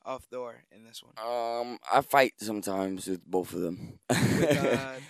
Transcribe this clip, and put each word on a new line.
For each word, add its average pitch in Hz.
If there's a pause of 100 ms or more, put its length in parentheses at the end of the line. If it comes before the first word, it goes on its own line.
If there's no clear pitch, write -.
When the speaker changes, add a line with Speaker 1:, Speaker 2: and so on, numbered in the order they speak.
Speaker 1:
of 127
Thor 120
in 110
this 117
one. -
Speaker 2:
Um, 117 (120)
I 127
fight 135
sometimes 95
with 92
both 90
of 87
them. -
<laughs> -
Speaker 1:
With, -
uh, 131 (160)